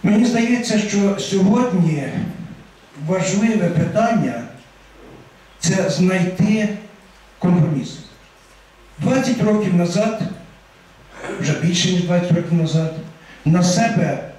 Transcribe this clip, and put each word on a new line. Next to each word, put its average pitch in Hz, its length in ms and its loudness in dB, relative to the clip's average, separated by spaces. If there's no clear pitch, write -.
Мені 214 220 4
здається, 233 540 0
що 202 400 0
сьогодні 185 880 2
важливе 185 640 0
питання — 185 720 0
це 190 300 0
знайти 185 800 2
компроміс. 156 580 0
Двадцять 254 420 0
років 214 340 2
назад, 208 460 0
вже 147 200 -2
більше, 175 320 0
ніж 175 120 0
двадцять 175 280 0
років 165 220 -4
назад, 160 420 0
на 170 180 2
себе 170 760 0